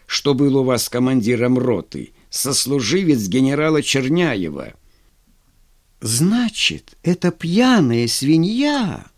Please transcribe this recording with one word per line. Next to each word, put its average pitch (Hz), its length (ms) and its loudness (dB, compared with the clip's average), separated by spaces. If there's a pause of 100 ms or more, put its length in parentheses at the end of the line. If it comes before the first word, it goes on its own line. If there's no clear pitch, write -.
что - 260 -2
был 135 240 2
у 135 80 2
вас 127 240 -2
командиром 123 680 0
роты, 92 540 -4 (180)
сослуживец 135 960 0
генерала 143 540 0
Черняева". 127 920 -2 (1300)
"Значит, 165 1000 -2
это 175 280 0
пьяная 170 760 2
свинья?" 175 1000 0 (120)